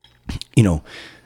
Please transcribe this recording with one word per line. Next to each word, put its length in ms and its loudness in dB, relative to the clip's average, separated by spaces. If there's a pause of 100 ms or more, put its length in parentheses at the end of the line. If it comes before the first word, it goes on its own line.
(540)
you 80 6
know, 200 2 (440)